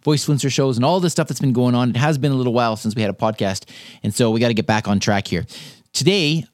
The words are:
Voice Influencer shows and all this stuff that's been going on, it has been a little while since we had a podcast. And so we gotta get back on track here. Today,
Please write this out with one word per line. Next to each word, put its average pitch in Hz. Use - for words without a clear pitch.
Voice 151
Influencer 139
shows 135
and 123
all 175
this 175
stuff 160
that's 127
been 135
going 123
on, 123
it 113
has 147
been 139
a 135
little 123
while 117
since 107
we 113
had 104
a 98
podcast. 101
And 107
so 117
we 113
gotta 120
get 107
back 107
on 101
track 101
here. 85
Today, 160